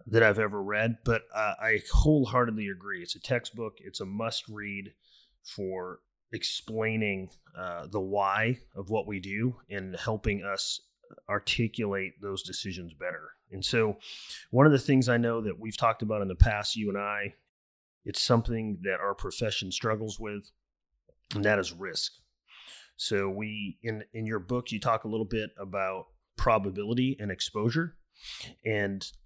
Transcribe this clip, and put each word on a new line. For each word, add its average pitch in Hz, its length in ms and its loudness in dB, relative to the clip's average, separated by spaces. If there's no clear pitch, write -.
that 113 160 6
I've 104 160 6
ever 104 240 0
read, 107 420 0
but, 117 160 2
uh, 107 280 0
I 110 180 4
wholeheartedly 120 760 4
agree. 95 340 -10
It's - 120 -8
a 92 60 -20
textbook. 117 560 -4
It's - 220 -14
a 101 60 -6
must 110 440 -4
read 101 440 -10
for 92 560 -8
explaining, 110 960 -2
uh, 87 340 -8
the 101 80 -2
why 101 580 2
of 98 140 -10
what 107 160 0
we 101 140 -6
do 104 380 -2
and 95 260 -8
helping 104 480 -2
us 98 360 -4
articulate 101 920 -2
those 98 200 -6
decisions 90 520 -8
better. 82 380 -8
And 95 120 -8
so 110 340 2
one 131 160 8
of 151 60 10
the 135 80 8
things 131 300 4
I 120 80 6
know 117 240 2
that 101 180 -4
we've 110 180 -8
talked 113 240 2
about 107 200 0
in 95 80 -2
the 90 60 -4
past, 104 400 6
you 107 140 -2
and 98 80 -2
I, 101 380 -4
it's - 160 -2
something 113 640 2
that 95 180 -2
our 101 120 0
profession 101 580 -4
struggles 110 480 -2
with, 104 300 -8
and 101 80 0
that 104 160 6
is 87 140 -2
risk. 92 400 -6
So 98 340 0
we, 104 540 -6
in, 110 200 -4
in 110 120 -4
your 110 140 0
book, 120 320 -4
you 110 80 -2
talk 113 240 0
a 110 60 -6
little 110 160 0
bit 107 340 -4
about 95 460 -4
probability 110 800 2
and 104 100 -4
exposure. 117 680 0
And 101 420 0